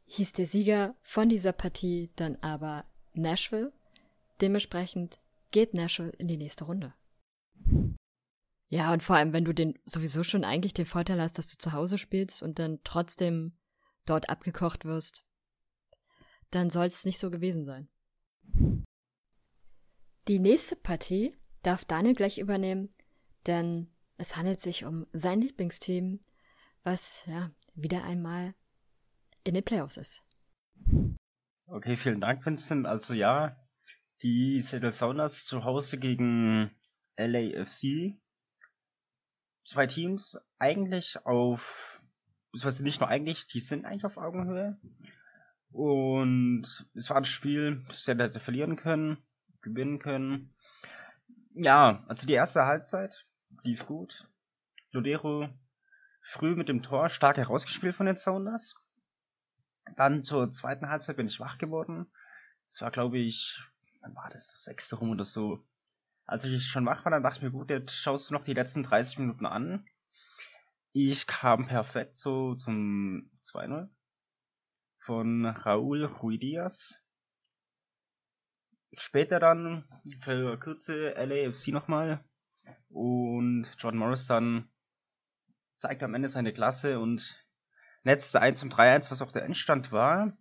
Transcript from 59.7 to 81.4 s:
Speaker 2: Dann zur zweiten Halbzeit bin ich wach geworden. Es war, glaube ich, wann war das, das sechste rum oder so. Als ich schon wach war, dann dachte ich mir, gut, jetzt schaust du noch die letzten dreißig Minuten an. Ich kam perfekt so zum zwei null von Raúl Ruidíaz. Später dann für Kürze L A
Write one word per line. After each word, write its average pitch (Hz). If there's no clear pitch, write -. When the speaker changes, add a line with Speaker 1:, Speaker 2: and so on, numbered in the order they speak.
Speaker 2:
Dann 139
zur 127
zweiten 135
Halbzeit 151
bin 117
ich 113
wach 131
geworden. 160
Es -
war, 117
glaube 123
ich, -
wann -
war -
das, -
das -
sechste -
rum 113
oder 101
so. 104
Als 127
ich 131
schon 127
wach -
war, 170
dann 147
dachte 135
ich -
mir, 127
gut, 135
jetzt 131
schaust 139
du 147
noch 143
die 139
letzten 127
dreißig 123
Minuten 117
an. 170
Ich 139
kam 127
perfekt 120
so 131
zum 101
zwei -
null 170
von 117
Raúl 113
Ruidíaz. 139
Später 160
dann 165
für 127
Kürze 156
L 135
A 143